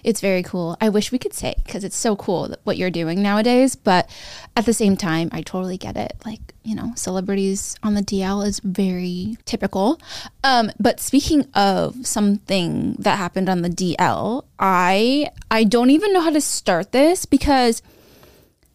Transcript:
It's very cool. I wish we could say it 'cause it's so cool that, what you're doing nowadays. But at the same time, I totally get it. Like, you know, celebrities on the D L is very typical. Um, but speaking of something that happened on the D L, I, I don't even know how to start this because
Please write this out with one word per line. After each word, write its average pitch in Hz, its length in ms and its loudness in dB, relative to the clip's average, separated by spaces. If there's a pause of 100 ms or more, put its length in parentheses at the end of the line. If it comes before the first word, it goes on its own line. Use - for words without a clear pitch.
It's 226 160 0
very 185 240 0
cool. 170 360 -6
I 220 100 2
wish 208 200 0
we 254 80 0
could - 160 -8
say - 160 -6
it - 160 -4
'cause - 180 -8
it's - 120 -8
so 220 180 0
cool - 340 -4
that, - 140 -12
what - 160 -4
you're 180 120 -2
doing 170 300 -2
nowadays. 233 540 2
But - 340 2 (480)
at 233 80 2
the 233 80 2
same 202 240 2
time, 165 360 -2
I 165 100 -8
totally 185 340 -8
get - 200 -12
it. - 160 -6 (120)
Like, 220 380 -14
you 220 140 -8
know, - 180 -8
celebrities 196 880 -4
on 208 120 0
the 208 60 2
D 196 220 -2
L 196 200 -2
is 202 200 -4
very 185 840 -2
typical. 202 560 -2 (440)
Um, 247 340 2
but 214 220 2
speaking 285 520 2
of 196 540 0
something 196 920 0
that 190 180 0
happened 185 300 -2
on 175 140 0
the 175 60 -2
D 175 300 -2
L, 180 460 0 (160)
I, 196 680 2 (200)
I 220 140 4
don't 240 260 4
even 392 220 4
know 359 100 4
how 320 80 2
to 302 100 2
start - 520 -2
this 311 340 4
because 262 560 4 (920)